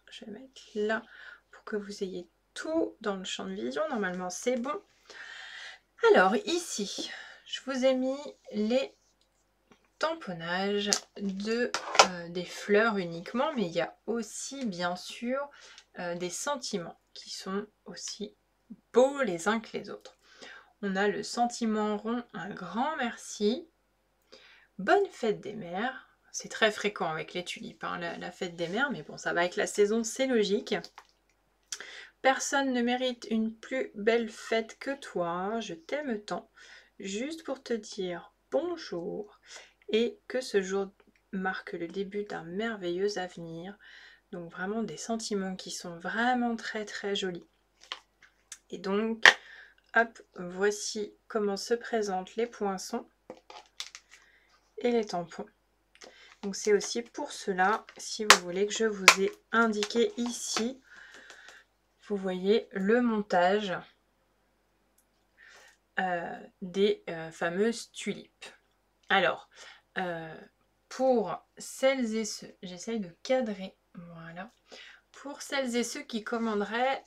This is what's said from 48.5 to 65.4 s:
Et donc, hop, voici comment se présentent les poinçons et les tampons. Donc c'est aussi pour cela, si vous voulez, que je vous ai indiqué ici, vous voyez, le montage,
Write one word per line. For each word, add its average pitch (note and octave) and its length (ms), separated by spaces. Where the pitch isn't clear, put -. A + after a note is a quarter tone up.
Et F3+ 80
donc, G#3+ 440
hop, A#3 240
voici G3+ 760
comment G#3 280
se G#3+ 200
présentent G3+ 600
les A#3 120
poinçons G3+ 600
et A#3+ 100
les A#3 160
tampons. F3+ 400
Donc G3 140
c'est - 180
aussi G3+ 300
pour - 280
cela, G3 540
si - 280
vous F#3+ 140
voulez, F3+ 260
que G#3 80
je A3 120
vous F#3+ 360
ai G3 100
indiqué A3+ 680
ici, A#3+ 640
vous G#3 100
voyez, F#3+ 540
le G3+ 300
montage, G3+ 720